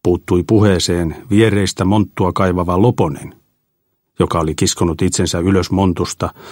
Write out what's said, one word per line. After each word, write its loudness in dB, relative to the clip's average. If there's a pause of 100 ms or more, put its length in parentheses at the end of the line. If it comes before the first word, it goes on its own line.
puuttui 0
puheeseen 2 (140)
viereistä 2
monttua 0
kaivava 0
Loponen, 0 (840)
joka 0
oli -2
kiskonut -2
itsensä -2
ylös 0
montusta -2 (180)